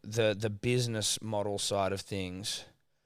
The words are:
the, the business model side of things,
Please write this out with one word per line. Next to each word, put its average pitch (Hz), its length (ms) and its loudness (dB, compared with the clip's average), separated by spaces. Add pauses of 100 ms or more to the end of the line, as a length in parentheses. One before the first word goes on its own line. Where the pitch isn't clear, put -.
the, 107 340 4
the 113 120 0
business 117 720 0
model 104 360 -2
side 98 360 2
of 95 80 -4
things, 95 640 -6 (400)